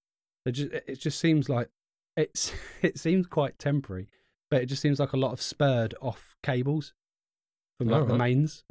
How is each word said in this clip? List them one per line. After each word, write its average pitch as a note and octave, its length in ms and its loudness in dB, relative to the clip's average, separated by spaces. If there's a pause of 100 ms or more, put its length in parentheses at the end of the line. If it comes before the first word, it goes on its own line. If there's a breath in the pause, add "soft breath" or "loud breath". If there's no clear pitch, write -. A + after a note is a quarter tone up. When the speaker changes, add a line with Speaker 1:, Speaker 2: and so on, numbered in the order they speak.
(460)
Speaker 1:
it B2+ 60 0
ju-, C#3 200 -4
it, C#3+ 160 -6
it C3+ 120 -8
just - 200 -4
seems D#3 300 4
like A#2+ 200 -2 (480)
it's, - 340 -2 (160)
<laughs> - 160 -20
it D3+ 160 0
seems F3 260 2
quite C#3+ 320 -2
temporary, C#3 500 -2 (440)
but C3+ 100 4
it B2+ 60 -2
just C3+ 140 -4
seems C#3+ 180 2
like C#3 140 -2
a C3+ 40 0
lot C3 140 0
of C3 100 -8
spurred B2 600 0
off - 420 -10
cables C#3 500 -2 (840)
from, A#2+ 100 0
like, D3 160 4
the A#2+ 80 2
Speaker 2:
Alright. B2 60 4 (160)
Speaker 1:
mains. D3+ 360 0